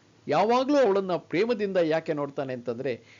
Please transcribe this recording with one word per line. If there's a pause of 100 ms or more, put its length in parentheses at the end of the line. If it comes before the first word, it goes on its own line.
(280)
ಯಾವಾಗ್ಲೂ
ಅವಳನ್ನ
ಪ್ರೇಮದಿಂದ
ಯಾಕೆ
ನೋಡ್ತಾನೆ
ಅಂತಂದ್ರೆ, (200)